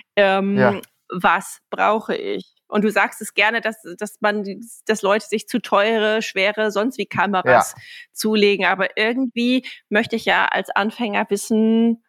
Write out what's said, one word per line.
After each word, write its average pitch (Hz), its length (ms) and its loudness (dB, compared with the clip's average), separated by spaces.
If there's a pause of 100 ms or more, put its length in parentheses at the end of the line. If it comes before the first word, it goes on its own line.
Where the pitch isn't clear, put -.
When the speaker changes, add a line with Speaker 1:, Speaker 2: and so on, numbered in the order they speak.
(160)
Speaker 1:
Ähm, 196 400 2
Speaker 2:
Ja. 123 240 2 (300)
Speaker 1:
was 180 580 0
brauche 202 460 0
ich? - 400 -8 (140)
Und 214 160 0
du 214 60 2
sagst 202 320 0
es - 120 -14
gerne, 220 280 0
dass, 220 140 -6 (220)
dass - 220 -12
man, 208 240 0 (420)
dass 220 160 -2
Leute 202 240 2
sich - 220 -6
zu 247 100 -2
teure, 214 640 0
schwere, 208 500 -2
sonst 208 280 -2
wie 202 80 -4
Kameras 180 680 2
Speaker 2:
Ja. - 60 -20 (300)
Speaker 1:
zulegen. 202 540 2
Aber 190 320 0
irgendwie 247 680 0 (220)
möchte 226 280 0
ich 220 100 -4
ja 190 200 2
als - 220 -2
Anfänger 202 640 -2
wissen, 226 760 2